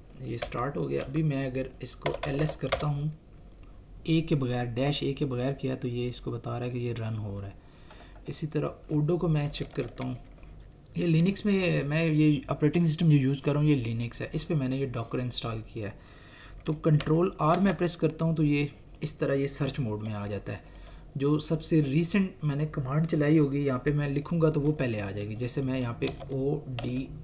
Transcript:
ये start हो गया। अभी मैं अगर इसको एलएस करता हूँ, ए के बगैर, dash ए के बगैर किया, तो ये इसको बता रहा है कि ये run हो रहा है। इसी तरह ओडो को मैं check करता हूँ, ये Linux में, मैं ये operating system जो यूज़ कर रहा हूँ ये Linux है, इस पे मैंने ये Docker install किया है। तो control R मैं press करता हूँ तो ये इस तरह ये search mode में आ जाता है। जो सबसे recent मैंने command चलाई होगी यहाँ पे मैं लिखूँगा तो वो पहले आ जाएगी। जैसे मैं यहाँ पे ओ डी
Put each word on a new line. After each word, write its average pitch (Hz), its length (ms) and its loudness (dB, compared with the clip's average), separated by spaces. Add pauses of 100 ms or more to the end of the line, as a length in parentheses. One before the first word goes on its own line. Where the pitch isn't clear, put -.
(220)
ये 120 160 -6
start 139 400 -4
हो 160 100 -2
गया। 135 140 -2
अभी 139 220 -2
मैं 135 220 0
अगर 131 240 -4 (140)
इसको - 300 -4 (140)
एलएस 151 280 0
करता - 320 -2
हूँ, 147 240 -2 (960)
ए 160 160 4
के 160 140 0
बगैर, 123 320 0
dash 135 360 0
ए 139 100 0
के 147 120 -2
बगैर 127 280 -2
किया, 131 220 -4
तो 127 120 -4
ये 123 200 -2
इसको 123 240 -6
बता 120 260 -6
रहा 123 80 -4
है 123 60 -4
कि 123 80 -4
ये 120 140 -2
run 113 220 -4
हो 104 240 -6
रहा 98 100 -8
है। 98 60 -14 (720)
इसी 147 180 -4
तरह 147 480 -4
ओडो 151 220 2
को 175 120 0
मैं 147 200 2
check - 240 -6
करता - 340 -6
हूँ, 127 100 -6 (800)
ये 175 100 0
Linux 170 380 4
में, 180 380 2
मैं 156 220 2
ये 151 360 4 (100)
operating 151 340 2
system 160 240 4
जो 147 80 10
यूज़ 139 240 4
कर 147 100 2
रहा 147 100 2
हूँ 151 80 6
ये 147 80 8
Linux 117 440 -2
है, - 140 -6
इस 151 80 -2
पे 175 120 0
मैंने 131 220 0
ये 135 120 0
Docker 120 300 -4
install 117 440 -4
किया 104 260 -8
है। - 60 -10 (680)
तो 160 100 -2
control 160 680 4
R 175 180 4
मैं 190 180 4
press 175 200 0
करता 160 280 0
हूँ 165 100 2
तो 160 80 2
ये 147 280 2 (320)
इस - 160 -4
तरह 139 160 0
ये 139 140 0
search 139 300 -2
mode 107 220 -2
में 110 120 -6
आ 101 140 -4
जाता 101 260 -6
है। - 220 -14 (400)
जो 139 240 2
सबसे 160 420 2
recent 170 600 2
मैंने 147 240 0
command 147 400 0
चलाई 151 300 4
होगी 143 220 4
यहाँ 135 260 0
पे 151 80 4
मैं 147 160 0
लिखूँगा 156 400 2
तो 156 100 2
वो 143 140 4
पहले 120 260 0
आ 98 120 -4
जाएगी। 104 240 -6
जैसे 123 260 -2
मैं 131 180 0
यहाँ 120 220 -2
पे 135 60 0 (240)
ओ 135 240 0 (180)
डी 123 340 -4 (160)